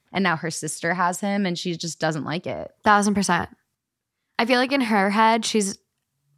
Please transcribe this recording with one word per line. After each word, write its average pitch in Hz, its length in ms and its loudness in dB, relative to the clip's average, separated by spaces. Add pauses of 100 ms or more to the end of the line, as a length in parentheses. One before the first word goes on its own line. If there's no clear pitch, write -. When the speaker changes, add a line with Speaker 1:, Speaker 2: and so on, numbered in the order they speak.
(120)
Speaker 1:
And 185 120 -2
now 170 140 2
her 156 140 -6
sister 165 440 -4
has 180 240 -2
him 202 260 -2
and 175 120 -2
she 175 200 -6
just 165 220 -10
doesn't 156 240 -2
like 151 240 -6
it. 82 240 -8 (120)
Speaker 2:
Thousand 208 300 4
percent. 185 360 0 (880)
I 240 60 2
feel 247 140 2
like 254 120 0
in 277 100 2
her 208 300 2
head, 220 340 4
she's, 202 320 0 (600)